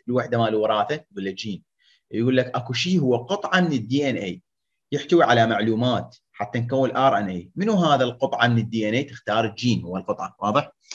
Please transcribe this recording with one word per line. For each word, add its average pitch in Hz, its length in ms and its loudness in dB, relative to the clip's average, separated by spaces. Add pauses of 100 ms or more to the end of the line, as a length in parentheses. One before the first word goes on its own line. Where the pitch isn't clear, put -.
الوحدة 120 300 -2
مال 110 160 2
وراثة؟" 107 420 0
تقول - 280 -12
له: 98 60 -4
"جين." 95 320 -10 (480)
يقول 120 260 0
لك: 123 180 4
"أكو 123 180 -6
شيء 180 280 0
هو 123 160 2
قطعة 185 440 0
من 165 120 2
الدي 131 380 0
إن 117 60 -4
إيه 90 260 -8 (500)
يحتوي 147 320 4
على 117 220 6
معلومات 110 680 0 (160)
حتى 107 260 -6
نكون 127 320 0
الآر 131 280 4
إن 101 100 -2
إيه. 90 280 -8
منو 208 160 0 (120)
هذا 139 200 4
القطعة 120 440 0
من 120 100 4
الدي 110 300 -2
إن 107 60 0
إيه؟" - 140 -2
تختار 113 360 -2
الجين 110 380 -2
هو 87 140 -10
القطعة، - 440 -8
واضح؟ 110 320 -2 (220)